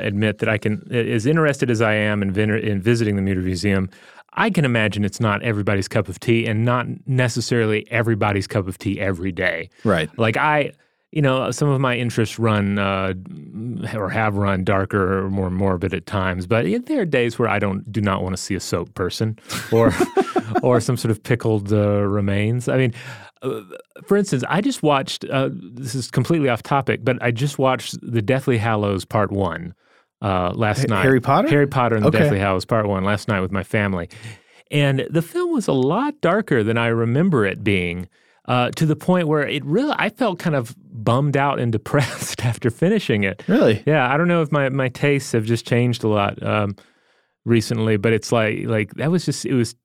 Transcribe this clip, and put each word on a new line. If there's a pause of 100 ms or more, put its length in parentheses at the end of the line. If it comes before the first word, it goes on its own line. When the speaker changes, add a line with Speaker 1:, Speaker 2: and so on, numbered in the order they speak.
Speaker 1:
admit
that
I
can,
a-,
as
interested
as
I
am
in
vin-,
in
visiting
the
Mutter
Museum, (440)
I
can
imagine
it's
not
everybody's
cup
of
tea
and
not (220)
necessarily
everybody's
cup
of
tea
every
day. (120)
Speaker 2:
Right.
Speaker 1:
Like,
I, (400)
you
know,
some
of
my
interests
run,
uh, (800)
or
have
run
darker
or
more
morbid
at
times,
but (220)
there
are
days
where
I
don't,
do
not
wanna
see
a
soap
person (360)
or, (340)
<laughs>
or
some
sort
of
pickled,
uh,
remains.
I
mean, (480)
uh, (420)
for
instance,
I
just
watched,
uh,
this
is
completely
off
topic,
but
I
just
watched
The
Deathly
Hallows
Part
One, (480)
uh,
last
Speaker 2:
Ha-,
Speaker 1:
night.
Speaker 2:
Harry
Potter?
Speaker 1:
Harry
Potter
and
The
Speaker 2:
Okay.
Speaker 1:
Deathly
Hallows
Part
One
last
night
with
my
family. (600)
And
the
film
was
a
lot
darker
than
I
remember
it
being, (360)
uh,
to
the
point
where
it
really,
I
felt
kind
of (180)
bummed
out
and
<laughs>
depressed
after
finishing
it.
Speaker 2:
Really?
Speaker 1:
Yeah,
I
don't
know
if
my,
my
tastes
have
just
changed
a
lot,
um, (720)
recently,
but
it's
like,
like,
that
was
just,
it
was, (100)